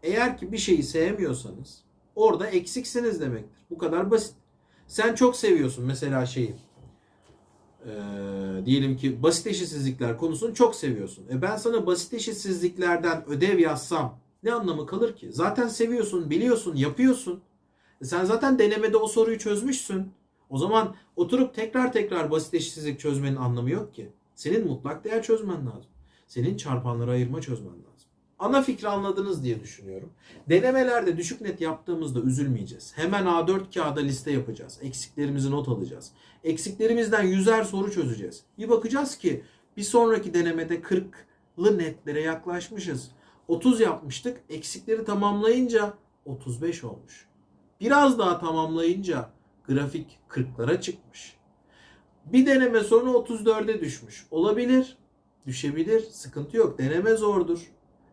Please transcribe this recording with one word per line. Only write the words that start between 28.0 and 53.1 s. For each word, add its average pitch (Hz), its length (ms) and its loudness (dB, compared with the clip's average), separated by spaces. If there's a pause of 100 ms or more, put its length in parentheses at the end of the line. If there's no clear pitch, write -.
Ana 254 220 2
fikri 214 260 -4
anladınız 196 560 -2
diye 113 160 -4
düşünüyorum. 98 540 -16 (360)
Denemelerde 240 680 4
düşük 170 240 -8
net 190 200 -6
yaptığımızda 160 600 -4
üzülmeyeceğiz. 127 760 -2
Hemen 190 300 0
A 170 220 2
dört 190 260 -2
kağıda 151 260 -2
liste 139 320 -2
yapacağız. - 500 -6
Eksiklerimizi 139 720 -4
not 139 160 -2
alacağız. 98 440 -6 (320)
Eksiklerimizden 208 800 0
yüzer 190 400 4
soru 196 280 -4
çözeceğiz. 117 520 -6 (140)
Bir 226 120 -8
bakacağız 233 480 0
ki 147 260 -2 (340)
bir 208 60 -6
sonraki 220 500 2
denemede 165 480 0
kırklı - 960 -2
netlere 151 440 -4
yaklaşmışız. 175 920 -6 (360)
Otuz 220 320 2
yapmıştık. 165 680 -2
Eksikleri - 560 -6
tamamlayınca 208 880 2 (320)
otuz 127 360 -10
beş 165 220 -4
olmuş. - 440 -16 (540)
Biraz 269 380 6
daha 175 200 2
tamamlayınca 160 920 0 (380)
grafik 139 600 -2
kırklara 131 540 -2
çıkmış. - 560 -12 (880)
Bir 254 200 6
deneme 254 340 6
sonra 233 300 6
otuz 226 360 0